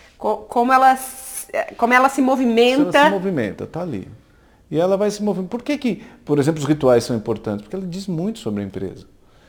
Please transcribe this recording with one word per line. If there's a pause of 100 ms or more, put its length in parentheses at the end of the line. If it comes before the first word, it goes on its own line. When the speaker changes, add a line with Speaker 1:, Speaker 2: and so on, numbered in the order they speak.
(180)
Speaker 1:
Co-, (100)
como
ela
se, (300)
como
ela
se
movimenta.
Speaker 2:
Ela
se
movimenta,
tá
ali. (600)
E
ela
vai
se
movimentar.
Por
que
que, (220)
por
exemplo,
os
rituais
são
importantes?
Porque
ela
diz
muito
sobre
a
empresa. (420)